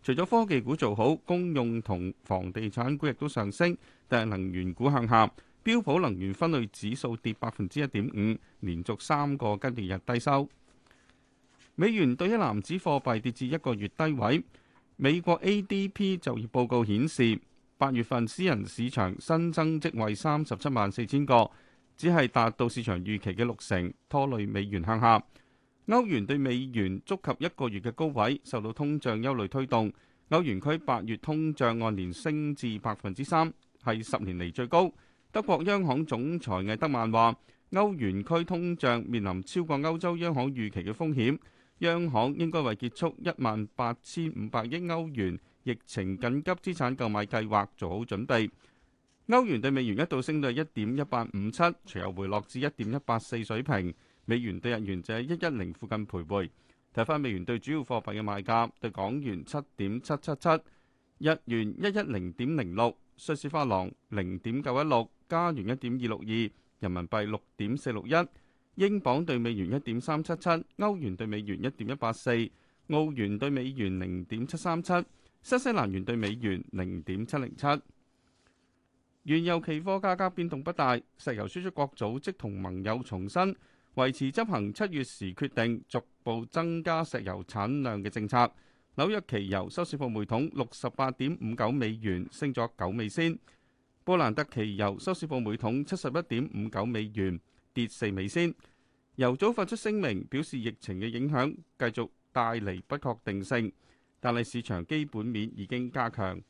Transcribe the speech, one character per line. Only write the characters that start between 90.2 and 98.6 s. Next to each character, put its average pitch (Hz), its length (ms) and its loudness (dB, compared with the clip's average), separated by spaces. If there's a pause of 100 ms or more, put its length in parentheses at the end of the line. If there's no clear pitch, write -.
桶 131 280 0
六 127 180 -2
十 - 180 -6
八 131 220 0
點 135 280 -2
五 113 140 -2
九 117 180 2
美 127 180 0
元， 107 420 -2
升 139 220 -4
咗 117 140 -2 (100)
九 92 140 0
美 110 160 -2
仙。 165 300 0 (680)
布 180 140 2
蘭 120 160 4
特 - 120 -2
期 107 320 -4
油 101 200 0
收 185 160 -4
市 175 140 -6
報 131 120 -4
每 110 160 -2
桶 120 300 -2
七 190 100 -4
十 165 120 -6
一 147 160 -2
點 123 320 -2
五 107 140 -4
九 104 160 -2
美 113 180 -2 (100)
元， 95 260 0 (340)
跌 117 140 0
四 107 220 -4
美 95 180 -2
仙。 170 260 0 (640)